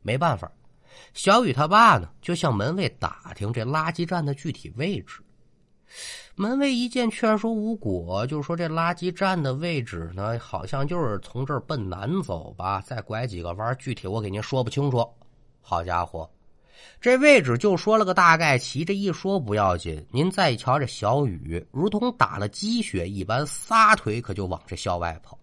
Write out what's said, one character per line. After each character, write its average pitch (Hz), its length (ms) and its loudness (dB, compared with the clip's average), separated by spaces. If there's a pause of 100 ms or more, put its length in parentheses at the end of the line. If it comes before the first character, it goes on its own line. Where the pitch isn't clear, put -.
没 110 160 -2
办 143 220 2
法， 85 120 -10 (600)
小 220 320 4
雨 160 80 2
他 143 160 2
爸 208 300 8
呢， 87 100 -4 (140)
就 175 120 -2
向 147 200 2
门 110 220 0
卫 190 120 0 (100)
打 - 360 -8
听 104 180 -4
这 113 120 -4
垃 156 280 0
圾 170 140 -2
站 170 180 -2
的 143 100 -2
具 147 160 -8
体 123 260 -12
位 156 260 -2
置。 - 180 -18 (1120)
门 226 240 -2
卫 277 160 2
一 240 140 -2
见 240 220 0
劝 220 260 2
说 220 160 -2
无 220 240 -2
果， 92 500 -2
就 147 160 -4
说 165 140 -4
：“这 170 100 -2
垃 165 280 0
圾 175 180 -4
站 185 280 0
的 139 120 0
位 156 300 -2
置 85 320 -8
呢， 107 240 -4
好 - 260 -8
像 135 220 -2
就 175 120 -2
是 110 220 -2
从 - 240 -8
这 139 80 -4
儿 135 80 -2
奔 117 280 -6
南 104 340 -4
走 87 320 -8
吧， 95 260 -4
再 110 220 -8
拐 110 240 -6
几 92 160 -8
个 85 120 -6
弯 107 140 -4
儿， 127 80 0
具 127 180 -8
体 - 120 -12
我 98 120 -2
给 104 120 -4
您 104 120 -6
说 131 220 -2
不 113 60 -4
清 139 200 0
楚。” 123 160 2 (540)
好 85 240 -4
家 87 200 -2
伙！ 82 240 -10 (680)
这 254 200 4
位 277 240 8
置 123 160 2
就 196 180 4
说 214 220 2
了 208 80 2
个 185 80 0
大 170 240 8
概 156 180 4
齐， 139 300 -4
这 196 80 0
一 196 180 -2
说 196 260 -2
不 110 160 -2
要 98 220 4
紧， 78 340 -8
您 151 200 0
再 165 260 2
瞧 127 220 0
这 135 80 -2
小 127 400 0
雨， 82 440 -6
如 165 200 0
同 220 260 0
打 - 220 4
了 104 100 -2
鸡 226 320 -4
血 87 260 -4
一 98 160 -6
般， 117 240 -2
撒 220 480 4
腿 113 260 -4
可 113 120 -10
就 95 140 -4
往 90 200 -6
这 - 80 -10
校 90 220 -4
外 85 260 -6
跑。 - 200 -20